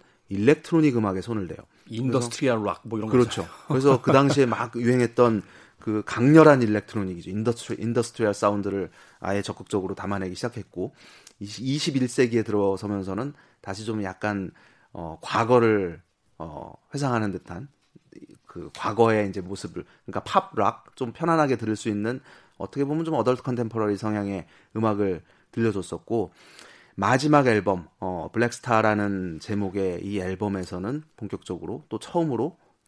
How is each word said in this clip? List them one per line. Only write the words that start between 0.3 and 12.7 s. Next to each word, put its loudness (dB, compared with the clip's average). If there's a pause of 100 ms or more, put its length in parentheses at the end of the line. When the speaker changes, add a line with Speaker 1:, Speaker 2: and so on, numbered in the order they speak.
Speaker 1:
음악에 0
손을 -6
대요. -10 (300)
Speaker 2:
인더스트리얼 0
락 -2
뭐 -6
이런 -4
거 0
Speaker 1:
그렇죠. 4
Speaker 2:
있잖아요. -8 (160)
Speaker 1:
그래서 4
그 2
당시에 6
막 -4
<laughs> -6
유행했던 4 (380)
그 -4
강렬한 8
일렉트로닉이죠. -2
인더스트리-, -4
인더스트리얼 -2
사운드를 -2 (280)
아예 -2
적극적으로 -6
담아내기 -6
시작했고, -8 (460)
이십, -12
이십일 -2
세기에 2
들어서면서는 -2 (280)